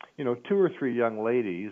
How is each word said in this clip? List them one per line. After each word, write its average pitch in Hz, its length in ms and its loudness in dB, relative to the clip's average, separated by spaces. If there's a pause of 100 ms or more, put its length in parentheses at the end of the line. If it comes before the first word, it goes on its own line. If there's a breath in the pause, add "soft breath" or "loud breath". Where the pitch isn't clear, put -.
(180 loud breath)
you 147 80 -6
know, 120 100 0
two 196 240 0
or 180 180 6
three 127 160 0
young 113 300 0
ladies 104 480 0